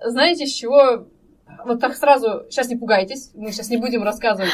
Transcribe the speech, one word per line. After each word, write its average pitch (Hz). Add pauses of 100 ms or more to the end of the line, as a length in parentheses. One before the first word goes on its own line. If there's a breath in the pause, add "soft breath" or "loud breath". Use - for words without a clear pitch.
знаете, 285
с 269
чего... 254 (580)
Вот 240
так 262
сразу, 269
щас 254
не 247
пугайтесь, 214
мы 214
щас -
не 240
будем 233
рассказывать 202